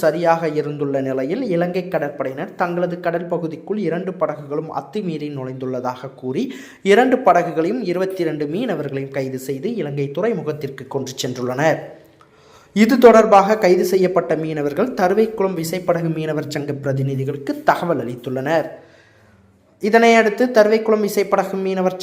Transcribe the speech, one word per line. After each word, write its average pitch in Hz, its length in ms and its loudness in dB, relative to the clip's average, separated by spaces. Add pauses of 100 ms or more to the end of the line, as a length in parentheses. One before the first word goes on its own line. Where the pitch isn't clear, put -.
சரியாக 165 460 2 (100)
இருந்துள்ள 143 380 -2 (100)
நிலையில், 135 360 -4 (120)
இலங்கை 175 300 -2 (100)
கடற்படையினர் 143 640 -6
தங்களது 175 360 -2 (100)
கடல் 170 260 -4
பகுதிக்குள் 165 540 -6
இரண்டு 180 340 -4
படகுகளும் 147 500 -6 (100)
அத்துமீறி 156 480 -8 (100)
நுழைந்துள்ளதாக 127 840 -8
கூறி, 135 240 -4 (480)
இரண்டு 254 240 4 (100)
படகுகளையும் 170 640 2
இருபத்தி 185 380 -2
ரெண்டு 151 240 -4
மீனவர்களையும் 147 640 -6
கைது 131 320 -6
செய்து 139 200 -6 (120)
இலங்கை 143 260 -4 (100)
துறைமுகத்திற்கு 147 680 -4 (100)
கொண்டு 131 180 -6 (100)
சென்றுள்ளனர். 127 580 -2 (1000)
இது 233 220 6
தொடர்பாக 214 600 8
கைது 185 260 4
செய்யப்பட்ட 180 540 2
மீனவர்கள் 151 440 -2 (120)
தருவைக்குளம் 196 600 2
விசைப்படகு 170 560 -2
மீனவர் 156 380 -4
சங்க 147 180 -4 (120)
பிரதிநிதிகளுக்கு 135 720 -4 (140)
தகவல் 156 360 0
அளித்துள்ளனர். 131 600 -4 (1200)
இதனையடுத்து, 226 680 6
தருவைக்குளம் 214 520 4
விசைப்படகு 196 580 0
மீனவர் 185 380 0